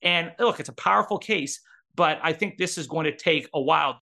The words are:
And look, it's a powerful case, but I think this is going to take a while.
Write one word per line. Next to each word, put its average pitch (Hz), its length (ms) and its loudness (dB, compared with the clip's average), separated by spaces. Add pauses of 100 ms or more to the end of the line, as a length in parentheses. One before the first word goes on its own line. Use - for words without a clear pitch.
And 170 380 0
look, 233 200 2
it's - 100 -12
a 123 40 -14
powerful 202 460 2
case, 175 400 -4 (360)
but 160 280 2
I 160 100 2
think 190 240 -6
this 180 220 -4
is 139 80 -8
going 160 180 -2
to 147 100 -2
take 151 380 0
a 151 80 -2
while. 147 480 0